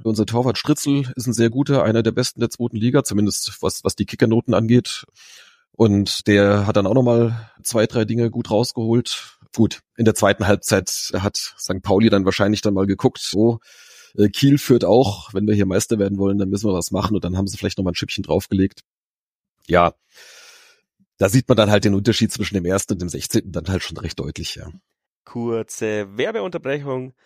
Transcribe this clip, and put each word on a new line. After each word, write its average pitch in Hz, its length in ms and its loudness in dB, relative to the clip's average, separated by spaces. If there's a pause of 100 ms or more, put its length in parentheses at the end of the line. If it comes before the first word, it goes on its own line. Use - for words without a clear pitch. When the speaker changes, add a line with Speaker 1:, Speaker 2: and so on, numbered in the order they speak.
Speaker 1:
unser 107 200 0
Torwart 117 320 0
Stritzel 143 600 -2
ist 127 100 -8
ein 117 60 0
sehr 117 160 2
guter, 135 340 0
einer 113 180 2
der 113 100 0
besten 120 280 -4
der 113 100 0
zweiten 120 280 -6
Liga, 123 260 2
zumindest 101 580 -2
was, - 220 -4
was - 140 -4
die 104 80 -2
Kickernoten 113 480 0
angeht. 113 500 2 (680)
Und 101 540 2
der 101 380 4
hat 104 120 0
dann 98 100 2
auch 104 60 0
nochmal 117 580 2 (100)
zwei, 113 260 0
drei 113 180 -2
Dinge 113 240 -2
gut 117 220 -6
rausgeholt. 113 880 -2 (180)
Gut, - 260 0 (160)
in 113 80 0
der 110 100 4
zweiten 101 320 2
Halbzeit - 640 -2
hat 98 440 -4
Sankt - 260 -8
Pauli 104 260 4
dann 98 160 2
wahrscheinlich 104 360 0
dann 107 120 0
mal 98 140 2
geguckt, 98 320 0
so, 110 400 0 (580)
äh, 104 120 6
Kiel 139 280 4
führt 123 260 2
auch, 107 520 2
wenn 104 120 0
wir 107 60 2
hier 101 140 2
Meister 98 320 0
werden 98 180 0
wollen, 98 220 0
dann 95 100 -2
müssen 101 180 -2
wir 95 60 0
was 85 160 -2
machen. 92 240 -2
Und 92 100 -2
dann 90 140 -4
haben 98 80 -2
sie - 120 -8
vielleicht - 200 -6
nochmal 90 140 -2
ein - 40 -6
Schippchen - 280 -6
draufgelegt. 95 580 -2 (840)
Ja, 87 260 4 (1200)
da 95 120 2
sieht 127 200 2
man 123 60 4
dann 104 140 4
halt 104 160 4
den 101 80 2
Unterschied 104 380 0
zwischen 98 240 -6
dem 87 100 -2
ersten 95 280 -2
und 87 100 -4
dem 87 60 -6
sechzehnten - 420 -4
dann 80 160 -8
halt 92 160 -2
schon - 140 -12
recht - 220 -10
deutlich, 78 360 -10
ja. - 160 -16 (520)
Speaker 2:
Kurze 107 920 -6
Werbeunterbrechung 143 960 -6 (120)